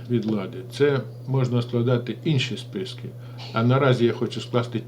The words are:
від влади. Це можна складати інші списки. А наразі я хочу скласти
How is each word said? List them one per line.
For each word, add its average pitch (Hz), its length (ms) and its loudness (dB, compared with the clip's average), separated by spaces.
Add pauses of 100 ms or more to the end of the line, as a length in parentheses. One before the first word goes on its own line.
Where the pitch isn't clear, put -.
від 117 160 0
влади. 101 320 -2 (140)
Це 139 300 2 (260)
можна 123 340 2
складати 120 600 0
інші 127 340 0
списки. - 520 -8 (440)
А 117 100 2
наразі 127 420 6
я 113 80 4
хочу 107 280 -4
скласти 117 460 -2